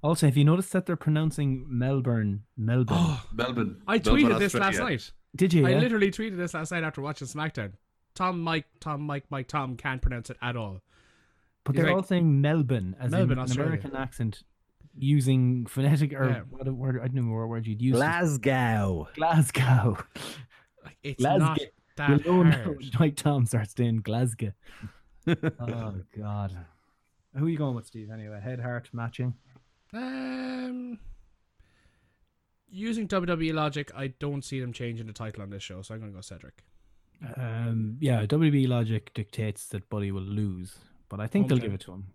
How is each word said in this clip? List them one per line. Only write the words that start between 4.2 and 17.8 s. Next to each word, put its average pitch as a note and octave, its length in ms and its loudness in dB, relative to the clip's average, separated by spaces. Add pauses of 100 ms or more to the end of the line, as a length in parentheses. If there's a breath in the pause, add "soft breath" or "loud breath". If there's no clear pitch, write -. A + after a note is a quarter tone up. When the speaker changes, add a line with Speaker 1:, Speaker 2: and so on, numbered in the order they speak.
Speaker 2:
this G3+ 160 2
last G3 200 2
Speaker 3:
Australia. G#2+ 220 0
Speaker 2:
night. - 160 -10 (240)
Speaker 1:
Did F#3 180 4
you, D3 120 8
Speaker 2:
I B2 40 6
Speaker 1:
yeah? C3+ 80 6
Speaker 2:
literally A3 320 4
tweeted A3 280 -6
this F3 160 -4
last D#3+ 180 -6
night E3+ 120 -2
after D3+ 180 -6
watching C#3+ 260 -6
SmackDown. D3 440 -6 (420)
Tom, F#3 280 -2
Mike, E3 240 -2 (140)
Tom, D3 220 -6
Mike, C#3+ 280 -6
Mike, C3+ 180 -6
Tom C3 280 -4
can't C3 260 -4
pronounce B2 260 -2
it B2 140 -12
at A#2+ 140 -4
all. G2+ 260 -8 (840 soft breath)
Speaker 1:
But C3 120 0
Speaker 2:
He's E3 80 4
Speaker 1:
they're D#3 80 4
Speaker 2:
like, F#3 40 4
Speaker 1:
all F#3+ 60 0
saying E3 400 4
Melbourne B2+ 580 2
as B2+ 120 -2
Speaker 2:
Melbourne, A#2+ 200 4
Speaker 1:
in B2+ 60 0
an B2+ 60 -4
Speaker 2:
Australia. B2+ 280 0
Speaker 1:
American C#3 240 -6
accent B2 460 -6 (560)
using C3 680 4
phonetic C#3+ 460 2
or C3+ 160 0
Speaker 2:
Yeah. A2+ 120 0 (100)
Speaker 1:
what C3 180 -8
a C3+ 60 -2
word, B2+ 280 -2
I B2+ 40 -4
don't B2+ 240 0
know A2 40 -2
what A2+ 140 -2
word A2+ 180 -4
you'd A2 140 -4